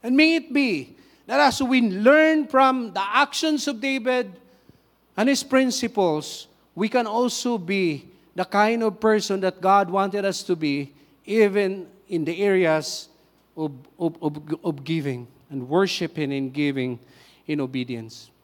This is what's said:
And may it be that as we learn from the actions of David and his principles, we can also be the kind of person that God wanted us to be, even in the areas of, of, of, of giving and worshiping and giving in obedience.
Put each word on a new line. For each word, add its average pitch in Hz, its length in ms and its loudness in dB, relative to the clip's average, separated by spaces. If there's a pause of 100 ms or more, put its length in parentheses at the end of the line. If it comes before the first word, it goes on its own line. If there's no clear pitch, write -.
And 247 140 0
may 320 200 6
it 320 160 -4
be 233 440 -2 (300)
that 254 120 0
as 285 240 4
we 254 200 2
learn 285 640 4
from 262 460 2
the 190 80 -4
actions 277 680 0
of 226 120 -6
David 254 520 -2 (840)
and 226 120 2
his 277 160 0
principles, 208 1040 0 (260)
we 214 140 -2
can 240 180 0
also 233 520 -2
be 175 500 -2 (260)
the 180 100 -4
kind 220 380 2
of 214 180 -2
person 208 400 0
that 185 200 -4
God 190 300 4
wanted 196 340 -2
us 196 200 -4
to 180 120 -2
be, 143 380 -4 (320)
even 196 600 0 (200)
in 165 160 -2
the 170 180 -4
areas 175 680 0 (480)
of, 156 160 -6 (260)
of, 165 240 -4
of, 151 200 -4 (220)
of 143 200 -6
giving 139 420 -4 (240)
and 131 180 -8
worshiping 160 640 -2
and 135 200 -4
giving 135 460 -2 (480)
in 151 140 -4
obedience. 123 680 -8 (120)